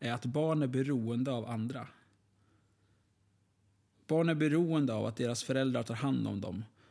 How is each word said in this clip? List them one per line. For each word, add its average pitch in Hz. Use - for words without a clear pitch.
är 120
att 117
barn 151
är 139
beroende 127
av 117
andra. 117
Barn 165
är 165
beroende 151
av 107
att 113
deras 120
föräldrar 131
tar 113
hand 120
om 101
dem, 95